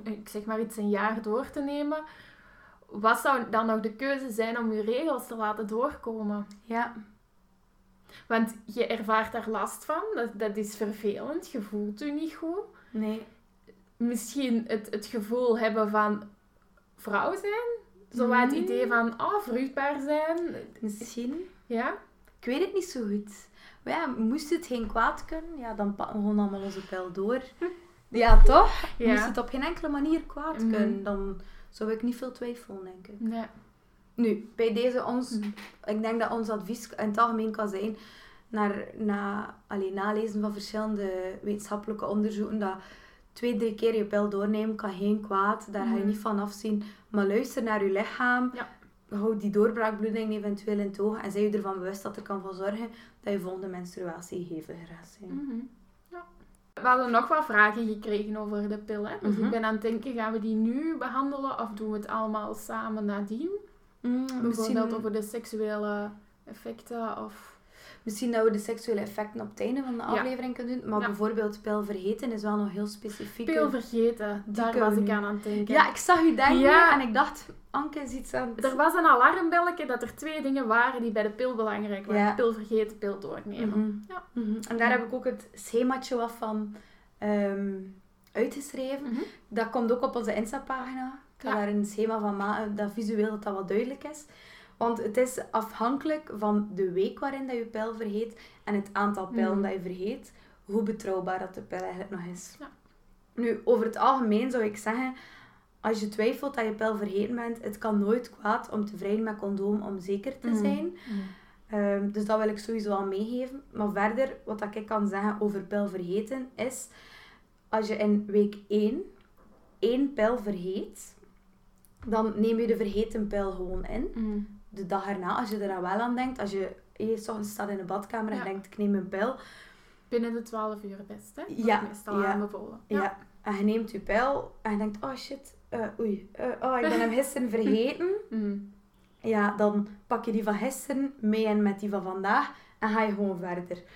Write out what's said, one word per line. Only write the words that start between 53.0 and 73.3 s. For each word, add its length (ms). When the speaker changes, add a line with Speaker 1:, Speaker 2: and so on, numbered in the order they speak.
Speaker 2:
dat 100
je 80
volgende 280
menstruatie 840
heviger 360
gaat 220
zijn. 160
Speaker 1:
Mhm. 220
Ja. 140
We 140
hadden 220
nog 180
wat 160
vragen 440
gekregen 480
over 320
de 100
pil, 300
hè? 140
Dus 140
Speaker 2:
Mhm. 80
Speaker 1:
ik 60
ben 140
aan 80
het 100
denken, 320
gaan 180
we 60
die 160
nu 440
behandelen 600
of 140
doen 160
we 60
het 100
allemaal 480
samen 500
nadien? 460
Speaker 2:
Mm, 260
Speaker 1:
Bijvoorbeeld 300
Speaker 2:
misschien 400
Speaker 1:
over 160
de 100
seksuele 880
effecten 800
of 340
Speaker 2:
Misschien 300
dat 120
we 60
de 80
seksuele 420
effecten 400
op 100
het 100
einde 220
van 100
de 100
Speaker 1:
Ja. 40
Speaker 2:
aflevering 480
kunnen 260
doen. 100
Maar 100
Speaker 1:
Ja. 60
Speaker 2:
bijvoorbeeld 560
pil 220
vergeten 480
is 100
wel 140
nog 160
heel 140
specifiek. 600